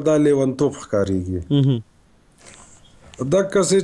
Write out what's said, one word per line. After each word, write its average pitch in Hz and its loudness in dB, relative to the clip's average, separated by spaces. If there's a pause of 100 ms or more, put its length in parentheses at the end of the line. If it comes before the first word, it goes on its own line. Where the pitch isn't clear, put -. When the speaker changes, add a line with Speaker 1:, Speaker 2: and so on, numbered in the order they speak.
Speaker 1:
دا 156 4
لیونتوب 139 2
ښکارېږي. 92 -2 (120)
Speaker 2:
مهم. 135 2 (1500)
Speaker 1:
دقسې 190 0